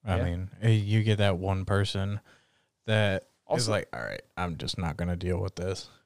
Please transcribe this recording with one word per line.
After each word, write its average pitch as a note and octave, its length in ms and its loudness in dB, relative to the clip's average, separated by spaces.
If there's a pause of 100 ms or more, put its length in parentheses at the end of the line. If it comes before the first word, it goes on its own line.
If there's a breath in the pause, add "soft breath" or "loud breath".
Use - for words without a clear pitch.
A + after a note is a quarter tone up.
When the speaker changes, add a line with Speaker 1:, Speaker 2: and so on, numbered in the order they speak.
Speaker 1:
I F#2+ 120 0
Speaker 2:
Yeah. F#2 80 0
Speaker 1:
mean, F2 260 -4 (100)
eh, A2 100 2
you G#2+ 320 4
get G#2+ 140 4
that G2 220 4
one F#2+ 260 0
person G2+ 560 0 (640 soft breath)
that G#2 380 2
is - 60 -20 (180)
Speaker 2:
Also A#2 260 0
Speaker 1:
like, G2+ 200 -2
"All A#1 100 -8
right, G1+ 200 -8 (140)
I'm F2+ 220 -4
just - 180 -6
not E2 220 -4
gonna F2 180 -2
deal F2+ 220 -2
with - 180 -6
this." F#2 320 -6 (180)